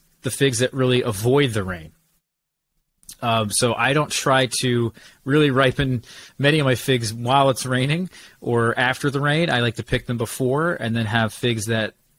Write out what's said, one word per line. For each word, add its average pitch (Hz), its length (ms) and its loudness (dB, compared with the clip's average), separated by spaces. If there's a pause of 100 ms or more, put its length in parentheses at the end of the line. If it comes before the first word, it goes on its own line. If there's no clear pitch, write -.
(220)
the 123 80 -4
figs 131 280 0
that 127 140 0
really 127 300 2
avoid 120 500 0
the 104 100 -2
rain. 85 300 -10 (1300)
Um, 113 280 0
so 117 240 0
I 120 180 0
don't 147 180 0
try 131 360 2 (140)
to 120 320 0 (320)
really 147 260 4
ripen 131 520 0 (340)
many 147 220 2
of 147 80 2
my 127 80 4
figs 117 400 -2
while 131 340 2
it's - 160 0
raining 143 460 -2 (300)
or 117 380 0
after 127 300 0
the 135 120 -2
rain. 151 300 0
I 123 100 0
like 117 160 -2
to 117 80 -6
pick - 220 -4
them 120 120 -4
before 135 560 -2
and 117 220 -4
then 117 100 0
have 110 260 0
figs 113 340 -2
that 110 280 -2 (240)